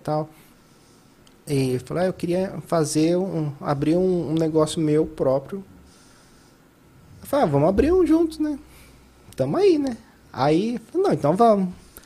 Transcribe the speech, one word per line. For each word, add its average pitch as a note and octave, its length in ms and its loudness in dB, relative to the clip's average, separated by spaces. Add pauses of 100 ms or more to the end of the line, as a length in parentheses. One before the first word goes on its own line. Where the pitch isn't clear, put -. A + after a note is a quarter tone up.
tal. D3+ 240 -6 (1200)
E C3+ 260 -2
eu B2+ 60 -4
falei, D#3 240 -6
"Ah, - 20 0
eu F3+ 60 -2
queria F#3 420 -4 (140)
fazer D#3+ 500 0
um, E3 320 -4 (100)
abrir D3+ 360 -2
um, F3+ 340 0
um D#3 40 -2
negócio D#3+ 460 0
meu D3+ 260 2
próprio." D3+ 580 -4 (1600)
Eu - 40 -20
falei, C#4 180 0
"Ah, F3+ 40 2
vamos C#3+ 200 4
abrir B3+ 240 2
um F#4 140 4
juntos, D#4+ 320 2
né? D4+ 200 -4 (800)
Tamo C#3 200 -2
aí, F4+ 220 4
né?" C4+ 180 -4 (360)
Aí, E3 440 0
eu - 40 -8 (100)
falei, F#4 180 0
"Não, - 60 2
então D3 220 0
vamos." G3+ 320 4 (380)